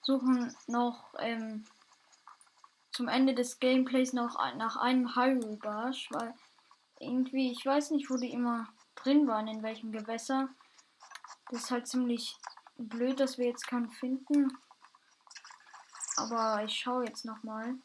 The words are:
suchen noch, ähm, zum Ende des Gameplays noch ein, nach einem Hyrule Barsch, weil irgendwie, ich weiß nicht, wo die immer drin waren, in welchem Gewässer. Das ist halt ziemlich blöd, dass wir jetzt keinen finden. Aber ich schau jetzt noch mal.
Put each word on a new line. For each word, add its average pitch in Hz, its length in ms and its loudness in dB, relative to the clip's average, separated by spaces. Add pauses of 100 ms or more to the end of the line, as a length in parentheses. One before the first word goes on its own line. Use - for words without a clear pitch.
suchen 254 540 2 (120)
noch, 240 520 -2
ähm, 220 460 -4 (1300)
zum 247 180 -2
Ende 262 240 6
des 247 260 -2
Gameplays 254 540 4
noch 240 240 0
ein, 131 200 -2
nach 220 200 -2
einem 247 380 2
Hyrule 247 420 2
Barsch, 214 540 -4
weil 233 220 -6 (640)
irgendwie, 254 520 0
ich 240 140 -6
weiß 294 260 2
nicht, 285 180 0
wo 262 60 0
die 247 160 -2
immer 240 380 -2 (260)
drin 285 320 6
waren, 220 200 0
in 220 160 -6
welchem 220 280 -6
Gewässer. 226 580 -2 (1000)
Das 233 140 -6
ist - 80 -4
halt 247 160 -2
ziemlich 240 500 -2 (400)
blöd, 240 420 -2
dass 262 180 2
wir 247 100 0
jetzt 240 200 -4
keinen 240 220 -2
finden. 262 680 2 (1600)
Aber 220 460 0
ich 214 160 -4
schau 254 220 -2
jetzt 220 240 -6
noch 220 180 -12
mal. 220 420 -6